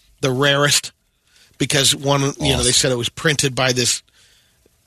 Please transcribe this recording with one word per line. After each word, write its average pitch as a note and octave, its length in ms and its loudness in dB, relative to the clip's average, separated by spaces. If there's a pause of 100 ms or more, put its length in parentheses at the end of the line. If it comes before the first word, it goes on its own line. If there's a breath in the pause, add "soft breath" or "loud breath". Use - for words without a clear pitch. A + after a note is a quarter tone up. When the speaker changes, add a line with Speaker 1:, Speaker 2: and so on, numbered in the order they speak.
(220)
Speaker 1:
the C#3 100 0
rarest C#3+ 600 0 (640 soft breath)
because C#3 380 2
one, C#3+ 260 0
you C#3 60 0
know, C#3+ 120 -4
they C#3 160 0
Speaker 2:
Awesome. B2 180 0
Speaker 1:
said C3 180 2
it B2 60 0
was A#2 120 -4
printed C#3+ 460 -2
by C3 180 0
this, B2 300 -2 (840 soft breath)